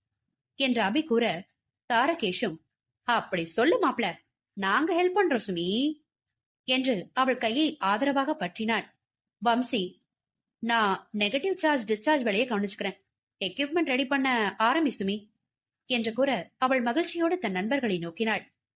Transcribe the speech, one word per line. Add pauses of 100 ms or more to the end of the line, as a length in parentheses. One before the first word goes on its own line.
(580)
என்று
அபி
கூற, (640)
தாரகேஷும், (520)
"அப்படி
சொல்லு
மாப்ள, (500)
நாங்க
ஹெல்ப்
பண்றோம்
சுமி" (1000)
என்று (200)
அவள்
கையை (160)
ஆதரவாக
பற்றினான். (560)
வம்சி, (800)
"நான் (180)
நெகட்டிவ்
சார்ஜ்
டிஸ்சார்ஜ்
வேலையை
கவனிச்சுக்கிறேன். (420)
எக்யூப்மெண்ட்
ரெடி
பண்ண (300)
ஆரம்பி
சுமி" (720)
என்று
கூற, (280)
அவள்
மகிழ்ச்சியோடு
தன்
நண்பர்களை
நோக்கினாள். (320)